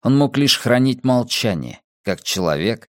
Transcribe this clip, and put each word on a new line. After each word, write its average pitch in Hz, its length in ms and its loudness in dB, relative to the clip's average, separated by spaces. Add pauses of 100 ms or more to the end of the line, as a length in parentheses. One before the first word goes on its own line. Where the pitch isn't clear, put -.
Он 135 160 2
мог 143 200 2
лишь 143 200 2
хранить 123 460 0
молчание, 110 760 -2 (220)
как 92 180 -6
человек 90 720 -2